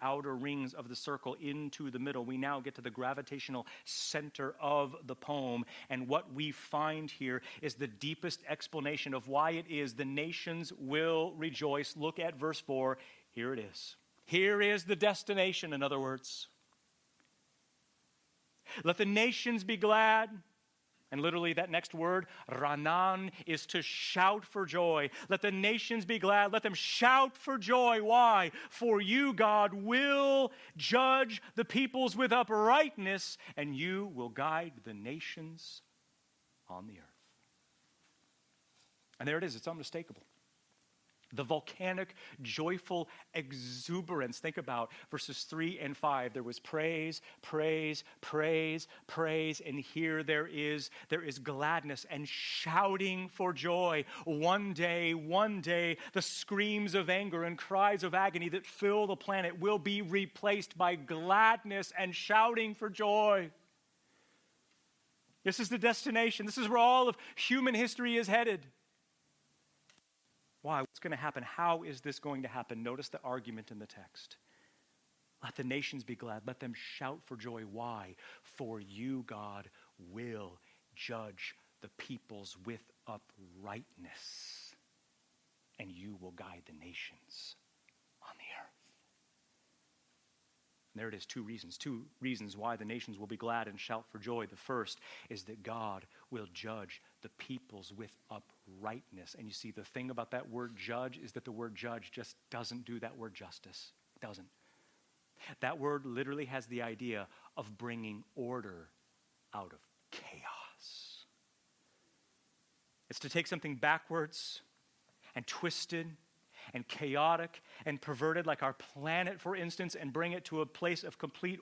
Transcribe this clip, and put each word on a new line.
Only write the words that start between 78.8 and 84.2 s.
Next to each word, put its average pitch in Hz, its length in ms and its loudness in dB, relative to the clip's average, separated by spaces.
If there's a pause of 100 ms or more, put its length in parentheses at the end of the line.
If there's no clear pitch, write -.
God, 104 480 -12 (260)
will 101 640 -10 (320)
judge 110 640 -10 (240)
the 104 100 -18
peoples 104 680 -14
with 110 340 -12 (160)
uprightness, - 1700 -14 (1040)